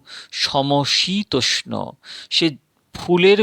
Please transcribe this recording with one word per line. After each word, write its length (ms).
সমশীতোষ্ণ, 1400
সে 160
ফুলের 480